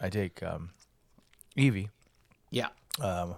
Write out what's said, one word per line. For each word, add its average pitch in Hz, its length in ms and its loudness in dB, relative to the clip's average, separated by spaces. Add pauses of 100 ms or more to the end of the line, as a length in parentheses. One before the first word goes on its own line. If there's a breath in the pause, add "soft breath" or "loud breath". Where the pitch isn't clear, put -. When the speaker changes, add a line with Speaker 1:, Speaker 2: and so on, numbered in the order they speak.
Speaker 1:
I 92 80 0
take, 95 320 -2
um, 85 300 -6 (840)
Evie. 104 340 4 (600)
Speaker 2:
Yeah. 120 200 0 (300)
Speaker 1:
Um, 87 380 0